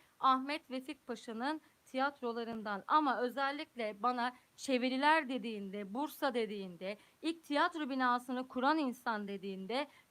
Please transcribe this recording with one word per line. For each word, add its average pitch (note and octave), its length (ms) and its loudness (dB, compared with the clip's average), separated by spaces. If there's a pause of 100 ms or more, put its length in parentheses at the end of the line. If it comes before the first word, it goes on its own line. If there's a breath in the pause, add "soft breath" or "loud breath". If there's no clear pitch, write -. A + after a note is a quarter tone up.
(200 soft breath)
Ahmet C4 520 2
Vefik C4 360 -8
Paşa'nın A#3+ 540 -4 (240 soft breath)
tiyatrolarından. A#3 1040 -4
Ama C#4 340 4
özellikle B3 840 -2
bana B3 320 0 (200 loud breath)
çeviriler C4 720 4
dediğinde, G#3 640 -4
Bursa C#4 400 -2
dediğinde, G3 640 -4 (240 soft breath)
ilk E4 220 -4
tiyatro D4+ 460 0
binasını B3+ 580 0
kuran C4+ 300 2
insan A#3+ 500 -2
dediğinde G3 600 -4 (240 loud breath)